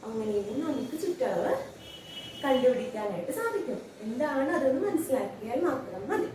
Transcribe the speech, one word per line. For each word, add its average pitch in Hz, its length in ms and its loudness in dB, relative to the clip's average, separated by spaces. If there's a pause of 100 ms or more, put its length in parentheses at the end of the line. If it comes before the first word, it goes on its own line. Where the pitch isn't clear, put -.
അങ്ങനെയും 214 540 -2
നമുക്ക് 302 420 -2
ചുറ്റളവ് 508 540 0 (880)
കണ്ടുപിടിക്കാനായിട്ട് 240 840 2
സാധിക്കും. 440 500 -2 (200)
എന്താണ് 269 480 2
അതെന്ന് 311 400 4
മനസ്സിലാക്കിയാൽ 233 720 0
മാത്രം 220 480 -2
മതി. - 260 2